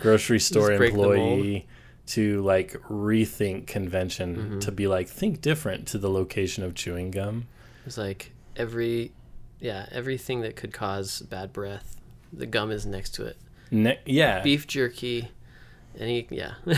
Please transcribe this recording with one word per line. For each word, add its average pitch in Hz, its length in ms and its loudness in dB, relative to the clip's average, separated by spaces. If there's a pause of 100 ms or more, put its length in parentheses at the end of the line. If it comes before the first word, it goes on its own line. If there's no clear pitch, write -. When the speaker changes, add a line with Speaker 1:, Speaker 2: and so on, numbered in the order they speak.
Speaker 1:
grocery 110 380 6
Speaker 2:
Just - 100 2
Speaker 1:
store 104 280 6
Speaker 2:
break 117 160 6
the 104 60 2
mold. 101 160 8
Speaker 1:
employee 101 520 2 (420)
to, 104 340 2
like, 95 300 4 (160)
rethink 104 800 2
convention, 92 680 -2
Speaker 2:
Mm-hmm. 107 240 -6
Speaker 1:
to 98 120 -4
be 101 140 0
like, 92 220 2
"Think 196 340 -2
different 151 460 -2
to 110 100 -4
the 98 120 0
location 95 540 0
of 87 100 -4
chewing 90 360 -6
gum." 104 380 -4 (360)
Speaker 2:
It's 123 140 -12
like 98 340 -6 (240)
every, 117 560 -2 (480)
yeah, 104 300 -6
everything 127 520 -4
that 110 140 -6
could - 160 -12
cause 98 500 -6
bad 95 300 -10
breath, 101 440 -10 (360)
the 127 140 -10
gum 110 240 -2
is 107 160 -4
next 98 280 -6
to 110 120 -8
it. 113 100 -12 (340)
Speaker 1:
Ne-, 113 360 4
yeah. 131 340 4
Speaker 2:
Beef 143 260 2
jerky, 120 600 -4 (720)
any, 117 320 -4
yeah. - 240 -8 (240)